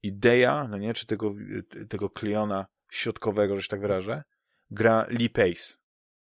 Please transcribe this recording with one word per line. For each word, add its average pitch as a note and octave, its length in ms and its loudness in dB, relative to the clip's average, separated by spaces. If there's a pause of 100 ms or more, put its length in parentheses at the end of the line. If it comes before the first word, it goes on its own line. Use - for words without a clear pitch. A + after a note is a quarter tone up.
I G2+ 100 -4
Deja, B2 540 4
no G#2 100 -6
nie, G#2+ 160 -4
czy - 120 -8
tego, G#2 280 -2 (480)
e, G#2+ 40 -14
tego G2+ 240 -6
Kleona G#2 560 -2 (260)
środkowego, G#2 640 0
że G2 60 -4
się F#2+ 60 -10
tak G2 140 -6
wyrażę, G2+ 420 -2 (480)
gra A2+ 380 4
Lee A#2 200 0
Pace. - 480 0 (460)